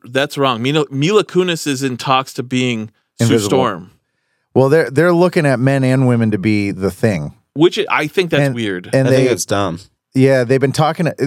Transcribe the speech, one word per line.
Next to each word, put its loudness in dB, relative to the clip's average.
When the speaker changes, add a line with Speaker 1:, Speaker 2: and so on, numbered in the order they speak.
Speaker 1:
that's -4
wrong. 0
Mila, 0
Mila 0
Kunis -2
is -4
in -4
talks -2
to -8
being -4
Sue 0
Speaker 2:
Invisible. 2
Speaker 1:
Storm. -2
Speaker 2:
Well, 4
they're, 2
they're 2
looking 2
at 2
Men 2
and 2
Women 2
to 0
be -2
the -2
Thing. -2
Speaker 1:
Which 2
I -2
think -2
that's 2
Speaker 2:
And, -4
Speaker 1:
weird. -6
Speaker 2:
and 2
Speaker 3:
I 2
Speaker 2:
they, 4
Speaker 3:
think 2
it's -4
dumb. -2
Speaker 2:
yeah, 4
they've 0
been 0
talking, 0
uh, -6